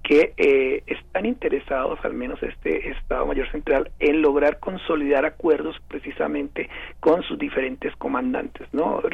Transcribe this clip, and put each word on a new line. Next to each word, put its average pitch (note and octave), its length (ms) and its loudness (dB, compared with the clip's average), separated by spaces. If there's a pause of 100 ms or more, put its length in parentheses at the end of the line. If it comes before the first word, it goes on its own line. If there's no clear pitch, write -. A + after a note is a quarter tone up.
que, D3 340 6
eh, C3+ 500 4
están - 380 -4
interesados, C#3+ 800 -2
al - 100 -2
menos - 280 -6
este - 500 -4
Estado - 340 -4
Mayor C3+ 260 -2
Central, D3 480 0
en D3+ 220 4
lograr D3 380 4
consolidar D3 680 0
acuerdos D#3 500 0 (140)
precisamente D3 800 -6 (320)
con D#3+ 220 4
sus E3 140 -6
diferentes C3+ 600 -4
comandantes, B2+ 720 -4
¿no? - 300 0 (120)